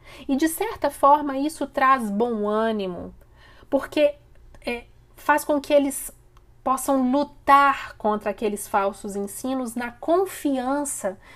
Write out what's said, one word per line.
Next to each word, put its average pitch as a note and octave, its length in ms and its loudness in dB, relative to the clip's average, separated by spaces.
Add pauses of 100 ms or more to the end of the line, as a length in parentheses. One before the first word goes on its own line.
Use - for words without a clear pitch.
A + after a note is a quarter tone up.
(280)
E, C4+ 80 2
de D#4+ 120 2
certa F#4+ 420 -4
forma, C#4+ 480 4
isso C#4+ 280 -4
traz B3+ 440 2
bom G#3+ 360 -2
ânimo, G3+ 680 -2 (560)
porque, - 460 2 (500)
é, A#3+ 180 -8 (320)
faz D4 280 2
com D4 160 0
que D4 120 -2
eles C#4 400 2 (500)
possam C4 480 0
lutar C#4 880 2
contra G#3+ 340 -2
aqueles G3+ 380 -6
falsos G3+ 480 -4
ensinos A#3+ 580 -6
na A#3+ 160 -8
confiança C#4+ 1300 -2 (180)